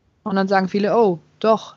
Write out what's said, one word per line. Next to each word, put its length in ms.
Und 120
dann 120
sagen 200
viele, 280
"Oh, 220
doch, 380